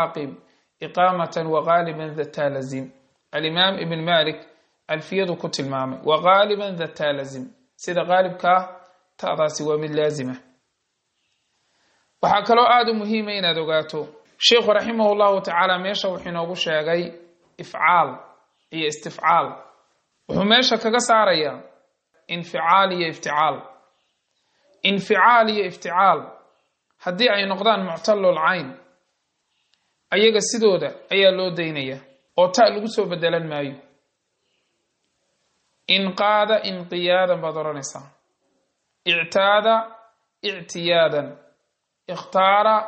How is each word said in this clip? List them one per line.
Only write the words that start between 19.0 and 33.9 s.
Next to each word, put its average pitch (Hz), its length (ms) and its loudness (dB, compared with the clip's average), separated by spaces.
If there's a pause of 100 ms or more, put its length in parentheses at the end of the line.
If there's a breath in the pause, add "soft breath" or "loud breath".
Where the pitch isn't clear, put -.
Wuxuu 170 160 0
meesha 240 320 2
kaga 226 220 0
saarayaa 180 580 2 (720)
inficaal 175 640 2
iyo 175 160 -2
ifticaal. 151 480 -2 (1300)
Inficaal 214 640 4
iyo 208 160 -2
ifticaal 175 540 2 (840)
haddii 185 260 0
ay 202 160 0
noqdaan 196 380 0
muctallul 185 540 0
cayn, 160 320 0 (1400)
ayaga 208 300 4
sidooda 190 480 0 (200)
ayaa 190 220 6
loo 185 200 -2
daynayaa 151 500 -6 (360)
oo 180 100 6
ta 202 180 4
lagu 208 220 0
soo 220 180 -2
bedelan 165 420 -2
maayo. 143 280 -6 (2250)